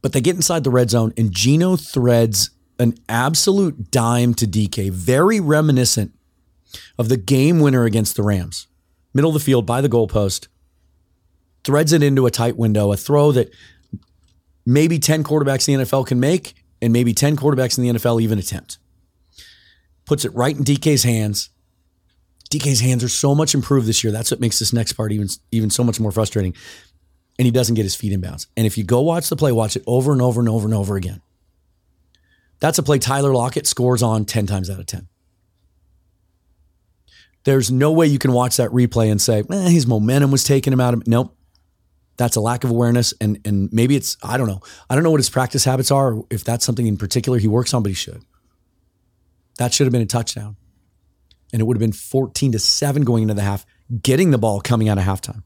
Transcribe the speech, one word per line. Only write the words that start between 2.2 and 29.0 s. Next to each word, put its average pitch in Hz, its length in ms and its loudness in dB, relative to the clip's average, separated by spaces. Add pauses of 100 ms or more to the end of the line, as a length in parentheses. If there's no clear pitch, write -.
an 117 160 0 (160)
absolute 156 800 -2
dime 120 460 0
to 117 100 -2
D 104 220 0
K, 98 220 -4
very 131 500 0
reminiscent 143 720 0 (880)
of 113 100 -2
the 127 80 2
game 135 420 2
winner 131 240 4
against 110 320 0
the 107 60 -2
Rams. 95 460 -4 (480)
Middle 151 160 2
of - 20 -4
the 151 60 0
field, 131 260 2
by 120 160 -2
the 139 80 0
goalpost, 107 580 0 (1160)
threads 151 300 2
it 151 100 4
into 135 240 4
a 113 40 2
tight 117 260 -2
window, 107 340 2
a 101 60 0
throw 147 340 2
that 123 180 0 (1160)
maybe 151 320 2
ten 156 240 0
quarterbacks 139 440 0
in 143 60 2
the 135 60 2
N - 20 0
F 120 120 -2
L 135 100 2
can 123 160 0
make 147 340 0 (260)
and 117 140 2
maybe 120 180 2
ten 143 240 2
quarterbacks 135 440 0
in 123 40 0
the 123 60 0
N 120 60 0
F 113 100 -4
L 117 160 2
even 110 160 0
attempt. - 400 -8 (1300)
Puts 147 180 -2
it 90 120 -6
right 131 200 0
in 139 80 -4
D 139 140 2
K's 147 260 0
hands. 110 460 -2 (1000)
D 151 80 -2
K's 131 200 0
hands 127 240 0
are 120 60 -4
so 143 240 0
much 151 220 0
improved 131 320 0
this - 160 -2
year. 107 100 0
That's 110 160 -4
what 117 100 -4
makes 117 200 -2
this 110 120 -2
next 117 220 -2
part 107 180 -4
even, 104 160 -2 (240)
even 110 200 0
so 123 120 0
much 117 160 0
more 110 120 -2
frustrating. 101 420 -2 (840)
And 127 60 2
he 120 60 4
doesn't 117 240 0
get 110 80 0
his 95 120 -4
feet 101 180 -6
in 95 80 -4
bounds. - 340 -12
And 113 100 0
if 104 120 0
you 110 60 -4
go 123 180 2